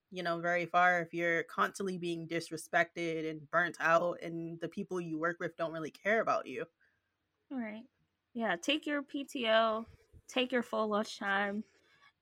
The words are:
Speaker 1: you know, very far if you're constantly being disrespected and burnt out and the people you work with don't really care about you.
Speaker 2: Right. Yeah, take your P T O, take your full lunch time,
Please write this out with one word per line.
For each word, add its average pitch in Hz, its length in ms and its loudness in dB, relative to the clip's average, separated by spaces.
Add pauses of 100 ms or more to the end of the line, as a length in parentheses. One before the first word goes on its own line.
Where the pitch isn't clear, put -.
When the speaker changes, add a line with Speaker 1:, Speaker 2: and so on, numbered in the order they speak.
(120)
Speaker 1:
you 180 120 -8
know, 170 160 0
very 175 260 2
far 180 360 4
if 165 120 -6
you're 170 300 2
constantly 190 540 -2
being 170 300 -4
disrespected 165 1040 -2
and 156 220 -10
burnt 170 280 2
out 165 440 4
and 165 360 -6
the 165 100 -4
people 190 320 -6
you 160 180 -6
work 170 200 0
with 175 180 -6
don't 165 160 -2
really 160 180 -8
care 214 300 2
about 143 260 0
you. 127 180 -6 (840)
Speaker 2:
Right. 226 320 -8 (500)
Yeah, 220 220 0
take 277 300 0
your 294 180 -2
P 277 200 -8
T 247 260 -4
O, 220 360 4 (420)
take 254 240 -2
your 240 120 2
full 220 260 -2
lunch 214 300 -2
time, 202 440 0 (580)